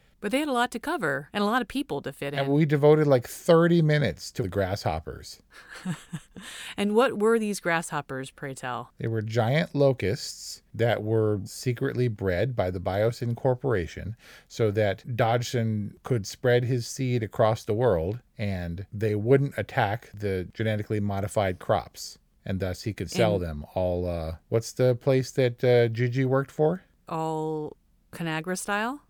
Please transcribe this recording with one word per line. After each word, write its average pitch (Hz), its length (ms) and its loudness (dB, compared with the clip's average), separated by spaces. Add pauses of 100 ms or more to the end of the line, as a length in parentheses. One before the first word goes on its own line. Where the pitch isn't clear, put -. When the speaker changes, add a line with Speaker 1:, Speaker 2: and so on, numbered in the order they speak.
(220)
Speaker 1:
But 208 100 -2
they 269 80 2
had 311 80 -2
a 269 40 -2
lot 247 200 0
to 240 60 -8
cover 160 540 -4
and 208 100 -2
a 202 40 2
lot 240 160 0
of - 60 -6
people 254 340 -6
to 139 100 -8
fit 139 220 -8
Speaker 2:
And 139 120 -2
Speaker 1:
in. 139 60 2
Speaker 2:
we 151 140 6
devoted, 147 400 6
like, 135 200 4
thirty 170 540 6
minutes 151 520 0
to 127 100 -4
the 98 60 -4
grasshoppers. 90 920 -4 (440)
<laughs> 185 60 -6 (840)
Speaker 1:
And 202 180 0
what 226 240 4
were 226 200 4
these 208 220 -2
grasshoppers, 147 720 -4
pray 135 240 -12
tell? 120 440 -8
Speaker 2:
They 117 100 -4
were 113 140 0
giant 113 520 0
locusts - 880 0 (120)
that 110 280 2
were 107 420 2
secretly 123 640 -2
bred 101 480 0
by 92 140 0
the 92 100 -4
Biosyn 110 560 0
Corporation 110 800 -2 (340)
so 110 240 0
that 107 440 0
Dodgson 113 840 0
could 113 240 -2
spread 123 380 2
his 120 220 -2
seed 123 360 -2
across 110 420 2
the 107 100 -2
world 107 460 2 (180)
and 92 540 -6
they 104 220 -2
wouldn't 135 440 2
attack 107 560 -2
the 95 400 -4
genetically 107 460 -2
modified 98 580 -2
crops. - 600 -4 (260)
And 95 160 -4
thus 90 220 -4
he 107 100 -6
could 90 180 -8
sell 107 260 2
Speaker 1:
And 90 60 -2
Speaker 2:
them 78 320 -6
all, 90 340 0
uh, 82 280 -6 (140)
what's 113 220 -2
the 127 240 2
place 131 360 0
that, 123 320 0
uh, 120 240 6
Gigi 120 380 0
worked 135 240 0
for? 160 320 0 (260)
Speaker 1:
All 156 680 -6 (360)
Conagra 165 460 -4
style? 214 520 -4